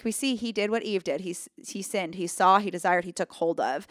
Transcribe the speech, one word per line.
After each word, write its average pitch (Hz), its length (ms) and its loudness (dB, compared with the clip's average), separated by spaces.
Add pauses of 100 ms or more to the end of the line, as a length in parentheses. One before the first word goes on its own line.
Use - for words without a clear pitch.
we 220 60 0
see 262 240 0
he 226 180 -4
did 208 180 0
what 226 120 0
Eve 196 200 -2
did. 156 180 -2
He 180 100 -8
s-, - 260 -12
he - 240 -10
sinned. 175 340 -6
He 175 120 -4
saw, 190 320 6
he 202 120 -2
desired, 180 320 2
he 180 80 -10
took - 220 -4
hold 170 260 0
of. 131 320 -2